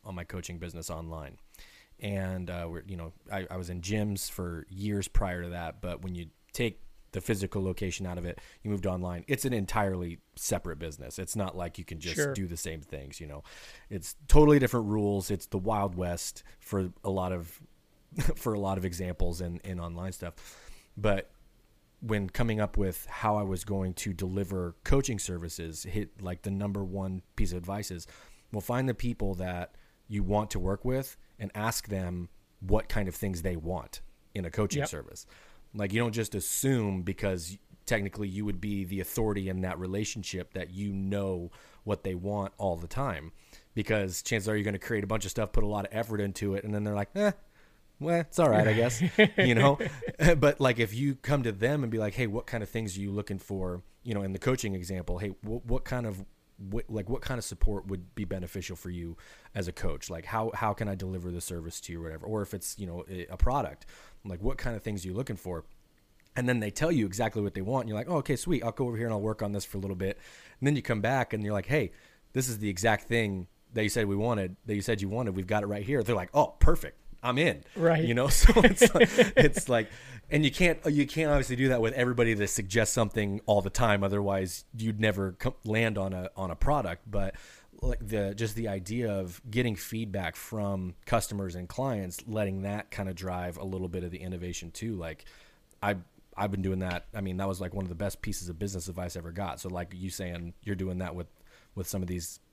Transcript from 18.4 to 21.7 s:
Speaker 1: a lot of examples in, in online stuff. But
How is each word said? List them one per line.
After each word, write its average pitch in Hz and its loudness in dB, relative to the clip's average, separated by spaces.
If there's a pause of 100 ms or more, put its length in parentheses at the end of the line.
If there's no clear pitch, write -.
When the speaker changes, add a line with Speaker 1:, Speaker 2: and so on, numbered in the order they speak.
Speaker 1:
a 101 -2
lot 98 0
of 92 -2
examples 87 0
in, 85 -6
in 90 -6
online 85 -8
stuff. 85 -10 (640)
But 104 0 (680)